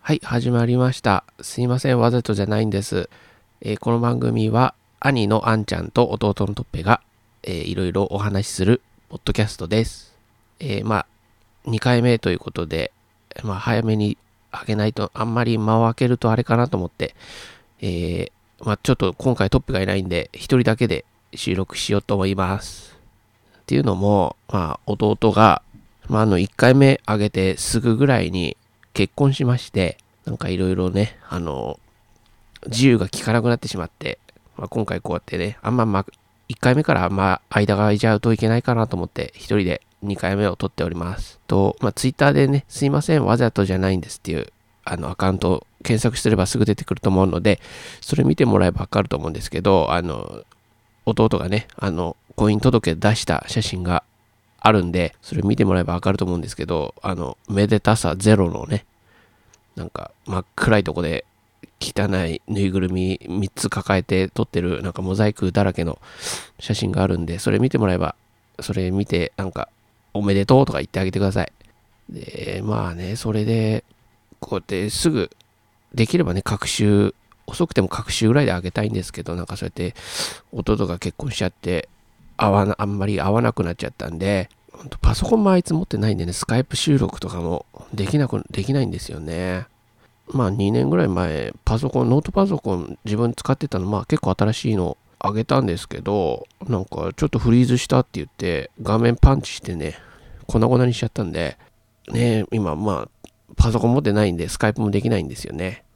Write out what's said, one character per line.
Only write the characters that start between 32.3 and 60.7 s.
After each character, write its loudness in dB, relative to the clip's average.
自 2
由 6
が 0
利 -8
か -2
な 4
く 2
な 4
っ -6
て -10
し -6
ま -4
っ -12
て、 -10
ま -10
あ、 -10
今 -4
回 -6
こ -6
う -2
や -4
っ -12
て -8
ね、 -6
あ -4
ん 0
ま、 2
ま 0
あ、 -4
一 -12
回 4
目 2
か 2
ら 0
あ 0
ん -2
ま 2
間 2
が 2
空 4
い 2
ち 2
ゃ 4
う 0
と 2
い 0
け 0
な 2
い -2
か 0
な 0
と -4
思 -4
っ -10
て、 -8
一 -20
人 4
で 0
二 -4
回 -2
目 0
を -2
撮 -6
っ -4
て -6
お -2
り -6
ま -6
す。 -10
と、 2
ま 0
あ、 -4
Twitter 2
で 4
ね、 0
す -2
い 4
ま 2
せ 2
ん、 2
わ 2
ざ 2
と 2
じ -2
ゃ 0
な 2
い 2
ん -6
で -12
す -14
っ -20
て -8
い -2
う、 -10
あ -6
の、 -6
ア -8
カ 0
ウ 2
ン 0
ト 2
を -2
検 0
索 0
す 0
れ 6
ば 2
す -4
ぐ 4
出 2
て -10
く -4
る -12
と 0
思 6
う 2
の 0
で、 2
そ -2
れ 4
見 4
て 4
も 4
ら 6
え 4
ば -4
わ -6
か 0
る 0
と -2
思 -6
う -4
ん -6
で -8
す -10
け -4
ど、 4
あ 0
の、 -8
弟 4
が -2
ね、 -2
あ -4
の、 -4
婚 2
姻 2
届 2
出 2
し -4
た -2
写 -2
真 -6
が 0
あ 4
る 4
ん -2
で、 0
そ -10
れ 0
見 2
て 2
も 4
ら 2
え 0
ば -4
わ -4
か 0
る 0
と 0
思 -2
う -2
ん -6
で -10
す -12
け -6
ど、 -4
あ -4
の、 -8
め 2
で 4
た 4
さ 0
ゼ 6
ロ 2
の -6
ね、 -4
な -12
ん -12
か、 -12
真 -4
っ -8
暗 4